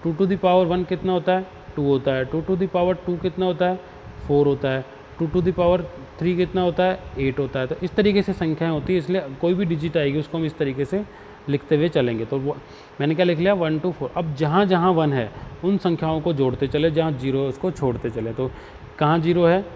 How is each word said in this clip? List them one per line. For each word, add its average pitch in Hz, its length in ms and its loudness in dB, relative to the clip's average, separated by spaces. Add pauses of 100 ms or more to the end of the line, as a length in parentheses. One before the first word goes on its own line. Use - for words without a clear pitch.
two 170 100 -2
to 185 140 2
the 190 120 0
power 185 280 4
one 180 220 0
कितना 185 240 -2
होता 185 220 2
है, 185 100 -2 (300)
टू 151 80 -2
होता 139 300 2
है, 131 120 0
two 151 160 -2
to 185 160 -2
the 185 120 0
power 180 300 2
two 175 220 -4
कितना 185 240 -2
होता 180 240 2
है, 185 100 -2 (480)
फ़ोर 143 200 6
होता 135 220 0
है, 131 160 -2 (340)
two 165 100 0
to 175 160 0
the 185 80 2
power 175 260 4 (400)
three 175 180 0
कितना 180 240 0
होता 180 220 2
है, 185 160 0 (200)
एट 135 200 0
होता 135 200 -2
है। 131 80 -2
तो 156 160 -4
इस 185 120 -6
तरीके 202 260 4
से 185 120 -2
संख्याएं 165 380 -2
होती 156 220 -2
है, 180 60 2
इसलिए 170 240 -2 (180)
कोई 170 120 4
भी 190 120 0
डिजिट 165 320 0
आएगी 143 220 2
उसको 156 180 -6
हम 165 80 0
इस 147 120 -6
तरीके 139 280 -2
से 196 180 -2 (460)
लिखते 143 260 0
हुए 151 140 2
चलेंगे। 123 360 0
तो 139 120 -4
वो 135 180 -2 (440)
मैंने 151 160 2
क्या 180 100 4
लिख 170 140 2
लिया, 190 160 4
one 156 240 0
to 180 120 -2
four। 143 260 -6
अब 160 180 -4
जहाँ 156 300 2
जहाँ 180 280 4
वन 156 200 4
है 117 160 -2 (340)
उन 190 160 2
संख्याओं 160 420 0
को 170 120 0
जोड़ते 135 340 0
चले, 156 240 2
जहाँ 160 220 0
ज़ीरो 135 280 -2
है 139 60 0
उसको 139 240 -4
छोड़ते 123 380 -2
चले। 113 240 -6
तो 131 180 -4 (480)
कहाँ 156 200 4
ज़ीरो 175 260 2
है? 185 200 4 (100)